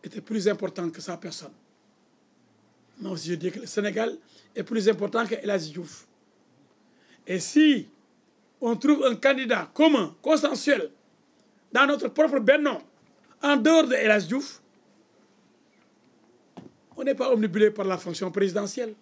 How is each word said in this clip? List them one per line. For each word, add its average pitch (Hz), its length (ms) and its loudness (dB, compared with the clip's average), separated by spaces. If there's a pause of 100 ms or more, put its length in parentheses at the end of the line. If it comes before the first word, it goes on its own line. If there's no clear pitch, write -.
était - 160 -14
plus 214 280 -4
important 185 420 -4
que 165 100 -18
sa 175 160 -12
personne. - 360 -14 (1500)
Moi 190 120 -8
aussi, 160 180 -8
je 175 40 -2
dis 170 160 -6
que - 100 -14
le 233 60 -14
Sénégal 208 500 -4 (380)
est - 80 -8
plus 220 260 0
important 208 380 -2
que 226 80 -6
El 208 160 -8
Hadji 160 220 -4
Diouf. 165 340 -16 (1200)
Et 180 140 -4
si 294 480 4 (720)
on 233 160 0
trouve 285 280 2
un 247 120 2
candidat 247 580 0
commun, 285 480 4
consensuel, 285 680 0 (840)
dans 262 140 4
notre 277 220 -2
propre 285 300 2
benno, 262 400 2 (640)
en 285 140 2
dehors 311 320 6
de 247 60 0
El 220 180 2
Hadji 196 160 2
Diouf, 262 320 -6 (2250)
on - 60 -10
n'est 269 120 0
pas 262 180 0
omnibulé 214 380 2
par 208 140 -8
la 185 140 -2
fonction 180 320 -8
présidentielle. 202 720 -4